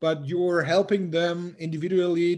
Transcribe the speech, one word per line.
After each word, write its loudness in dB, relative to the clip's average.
But -2
you're 0
helping 2
them -2
individually 0